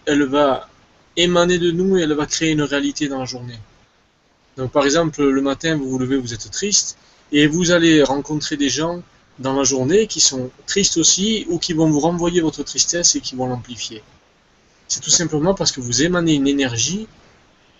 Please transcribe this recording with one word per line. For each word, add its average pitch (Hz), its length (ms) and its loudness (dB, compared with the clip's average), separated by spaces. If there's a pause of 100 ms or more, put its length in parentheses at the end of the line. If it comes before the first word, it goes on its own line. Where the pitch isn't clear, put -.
elle 147 160 2
va 135 460 2 (480)
émaner 175 420 2
de 170 140 2
nous 185 240 2
et 175 60 2
elle 151 100 0
va 147 140 0
créer 160 260 -2
une 151 100 2
réalité 143 460 -2
dans 135 100 -6
la 131 60 -6
journée. 120 340 -12 (1000)
Donc 131 140 -6
par 143 140 2
exemple, 147 400 2
le 135 160 4
matin, 139 360 -2
vous 135 120 -4
vous 131 100 -2
levez, 127 180 -2
vous 123 160 -4
êtes 107 160 -12
triste, - 480 -2 (360)
et 147 160 4
vous 170 240 2
allez 165 320 6
rencontrer 143 520 -4
des 143 120 0
gens 165 340 -4 (380)
dans 131 140 -4
la 139 100 2
journée 135 420 2
qui - 140 -8
sont 127 300 0 (160)
tristes - 300 -2
aussi, 196 520 0
ou 170 100 -2
qui 180 140 -4
vont 156 180 2
vous 147 80 2
renvoyer 170 420 0
votre 156 220 -4
tristesse - 540 0
et 139 40 -4
qui - 140 -10
vont 127 140 -4
l'amplifier. 120 560 -10 (800)
C'est - 140 -6
tout - 100 -6
simplement 160 440 0
parce 175 180 -2
que - 80 -10
vous 120 220 0
émanez 170 320 2
une 139 120 2
énergie 139 600 -2 (720)